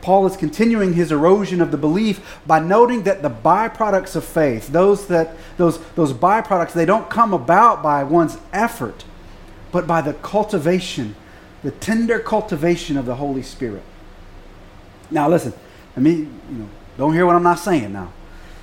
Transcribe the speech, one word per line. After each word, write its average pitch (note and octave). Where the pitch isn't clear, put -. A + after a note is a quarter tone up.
Paul F#3+
is F#3
continuing G3
his E3
erosion F3+
of D#3
the D3
belief F3+
by D#3+
noting G#3+
that F#3+
the D3
byproducts F#3
of D#3
faith, C3
those G3
that, E3
those, E3+
those D3+
byproducts, F3+
they E3+
don't G3+
come A3
about F3+
by D3
one's D#3
effort, F#3
but F3
by E3
the D3
cultivation, F3+
the C#3+
tender A3+
cultivation F3
of C3
the B2
Holy C3+
Spirit. A2
Now D3+
listen, D#3+
let B2+
me, D3
you D3+
know, A2+
don't D3
hear F3
what F3
I'm F3
not F3
saying C3+
now. F#2